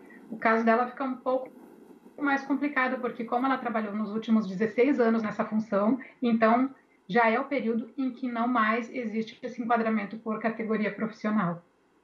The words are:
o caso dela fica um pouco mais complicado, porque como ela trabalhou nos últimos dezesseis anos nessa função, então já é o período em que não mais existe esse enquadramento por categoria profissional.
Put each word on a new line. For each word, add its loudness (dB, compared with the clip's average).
o -12
caso 2
dela 4
fica -8
um -4
pouco -2
mais 0
complicado, 0
porque -6
como 0
ela 2
trabalhou -4
nos -4
últimos 2
dezesseis 2
anos 4
nessa -2
função, 0
então 4
já 4
é 2
o -2
período -2
em -2
que -8
não -2
mais 0
existe -6
esse -8
enquadramento 0
por -6
categoria -2
profissional. -4